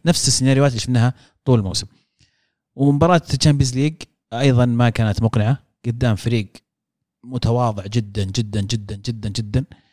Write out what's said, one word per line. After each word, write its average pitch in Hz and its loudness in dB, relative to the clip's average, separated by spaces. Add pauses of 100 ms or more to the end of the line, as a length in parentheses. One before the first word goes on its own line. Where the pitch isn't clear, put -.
نفس - 2
السيناريوهات 135 2
اللي 117 -6
شفناها 123 0 (320)
طول 123 4
الموسم. 95 -4 (880)
ومباراة 143 4 (120)
الشامبيونز 135 2
ليج 147 0 (400)
أيضا 123 2
ما 120 2
كانت 110 0
مقنعة 110 2 (280)
قدام 117 0
فريق 113 -4 (720)
متواضع 117 -2
جدا، 104 -4
جدا، 104 -4
جدا، 104 -6
جدا، 110 -8
جدا، 107 -4 (280)